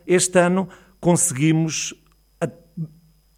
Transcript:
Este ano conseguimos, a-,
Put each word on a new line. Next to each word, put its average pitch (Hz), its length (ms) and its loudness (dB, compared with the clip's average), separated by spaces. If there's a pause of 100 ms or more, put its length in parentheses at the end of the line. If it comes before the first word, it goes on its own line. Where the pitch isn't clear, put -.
Este 180 320 2
ano 180 300 2 (320)
conseguimos, 160 920 0 (440)
a-, 165 120 -4 (880)